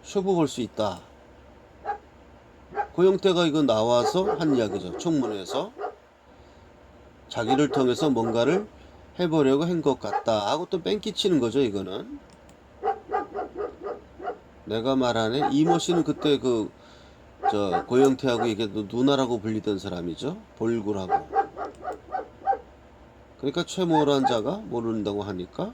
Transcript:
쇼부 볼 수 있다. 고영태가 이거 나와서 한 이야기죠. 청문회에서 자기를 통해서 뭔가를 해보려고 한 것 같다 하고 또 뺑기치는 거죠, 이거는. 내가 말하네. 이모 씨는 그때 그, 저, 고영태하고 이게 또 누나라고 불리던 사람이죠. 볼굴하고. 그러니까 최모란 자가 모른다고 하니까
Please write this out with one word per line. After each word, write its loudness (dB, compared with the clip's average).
쇼부 0
볼 4
수 -6
있다. -2
고영태가 4
이거 2
나와서 2
한 2
이야기죠. -2
청문회에서 -4
자기를 2
통해서 2
뭔가를 2
해보려고 2
한 0
것 2
같다 0
하고 -2
또 -4
뺑기치는 0
거죠, 0
이거는. -4
내가 0
말하네. 2
이모 4
씨는 0
그때 0
그, 0
저, 0
고영태하고 4
이게 -2
또 -4
누나라고 0
불리던 -2
사람이죠. -6
볼굴하고. -2
그러니까 -2
최모란 4
자가 0
모른다고 -2
하니까 -6